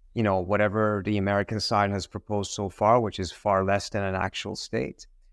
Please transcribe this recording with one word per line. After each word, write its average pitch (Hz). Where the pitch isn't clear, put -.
you 120
know, 98
whatever 104
the 104
American 101
side 101
has 98
proposed 104
so 101
far, 110
which 104
is 87
far 95
less 98
than 101
an 95
actual 95
state, -